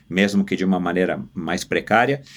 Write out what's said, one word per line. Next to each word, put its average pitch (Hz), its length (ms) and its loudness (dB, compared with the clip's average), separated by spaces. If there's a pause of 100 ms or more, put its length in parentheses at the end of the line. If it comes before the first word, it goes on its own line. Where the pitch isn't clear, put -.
mesmo 98 380 2
que 95 100 -2
de 90 120 -2
uma 95 120 2
maneira 90 400 0 (140)
mais 85 320 -6
precária. 123 560 0 (160)